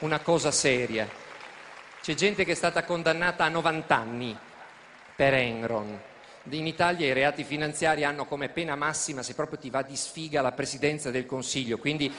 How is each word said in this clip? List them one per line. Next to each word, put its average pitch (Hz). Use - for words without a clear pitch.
una 156
cosa 151
seria. 117
C'è 160
gente 190
che 165
è -
stata 170
condannata 170
a 156
novanta 160
anni 117
per 139
Enron. 113
In 156
Italia 170
i 131
reati 139
finanziari 151
hanno 143
come 139
pena 160
massima, 147
se 123
proprio 151
ti 135
va 131
di 135
sfiga, 151
la 127
presidenza 143
del 127
Consiglio, 127
quindi 143